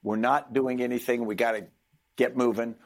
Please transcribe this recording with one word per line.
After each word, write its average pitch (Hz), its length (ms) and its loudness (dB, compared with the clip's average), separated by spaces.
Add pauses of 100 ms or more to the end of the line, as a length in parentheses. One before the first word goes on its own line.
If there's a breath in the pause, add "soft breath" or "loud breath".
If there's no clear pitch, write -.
we're 107 140 -2
not 127 360 0
doing 127 280 0
anything, 120 440 -2
we 107 100 -4
gotta 110 320 -2 (500)
get 123 200 2
moving, 117 500 0